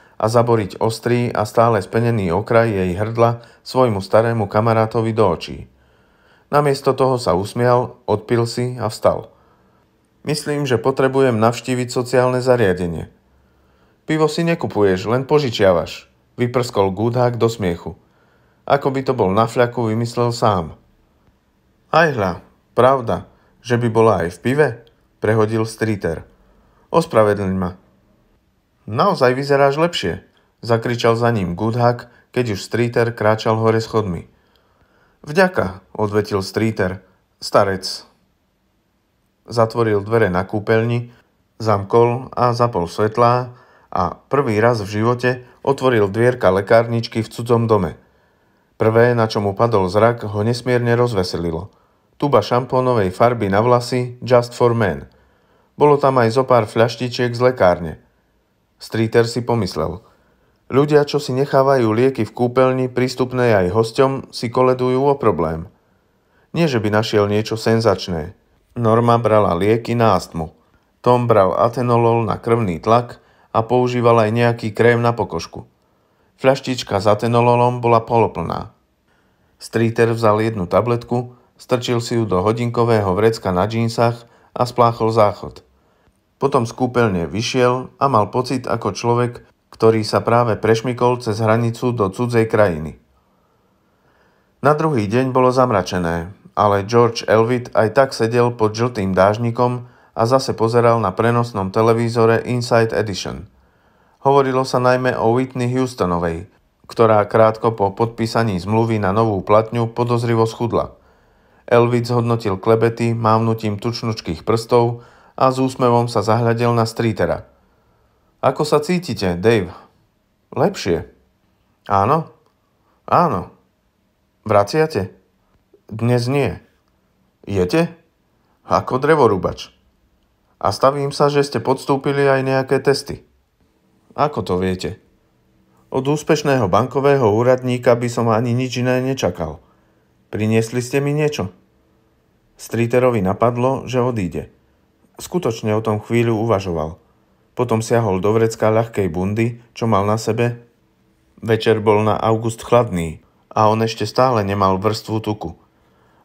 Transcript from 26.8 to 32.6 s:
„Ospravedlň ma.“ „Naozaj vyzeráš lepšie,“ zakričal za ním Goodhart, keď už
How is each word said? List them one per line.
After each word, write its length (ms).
„Ospravedlň 720
ma.“ 160
„Naozaj 480
vyzeráš 400
lepšie,“ 480
zakričal 560
za 160
ním 240
Goodhart, 480
keď 240
už 80